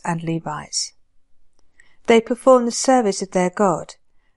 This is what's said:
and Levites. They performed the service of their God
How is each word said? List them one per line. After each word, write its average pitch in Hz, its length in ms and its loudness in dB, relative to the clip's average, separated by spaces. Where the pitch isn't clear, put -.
and 165 180 -6
Levites. 160 680 -8
They 233 140 4
performed 247 480 2
the 233 60 -6
service 240 480 0
of 190 100 -10
their 180 180 0
God 180 460 -2